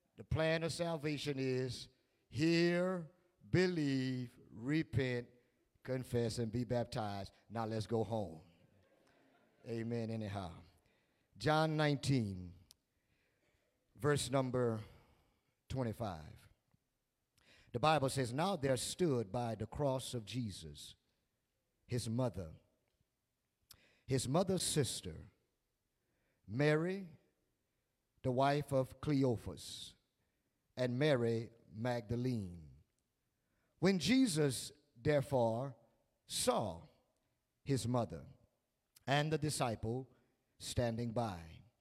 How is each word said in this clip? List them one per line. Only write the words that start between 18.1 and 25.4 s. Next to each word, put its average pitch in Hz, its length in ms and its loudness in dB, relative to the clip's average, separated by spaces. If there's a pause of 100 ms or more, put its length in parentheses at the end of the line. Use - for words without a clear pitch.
Now 175 240 0
there 131 220 2
stood 123 540 0
by 120 240 -2
the 107 100 -6
cross 131 480 -2
of 113 140 -8
Jesus 98 640 -8 (920)
his 120 200 -4
mother, 110 420 -2 (1600)
his 127 240 0
mother's 180 320 2
sister, - 540 -2 (1300)